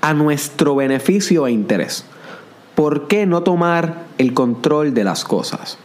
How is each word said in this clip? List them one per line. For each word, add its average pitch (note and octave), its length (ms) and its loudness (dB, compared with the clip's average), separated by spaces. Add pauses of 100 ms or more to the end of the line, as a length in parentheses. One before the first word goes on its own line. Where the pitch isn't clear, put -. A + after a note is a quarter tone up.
A D#3 120 0
nuestro D3 600 0
beneficio C#3 720 2
e A#2+ 40 0
interés. G#2 520 -2 (720)
¿Por D3 320 2
qué G#3 180 2
no F3 160 2
tomar E3+ 600 0 (140)
el B2+ 160 2
control C#3 600 0
de A2 120 0
las F2 180 -2
cosas? - 600 -6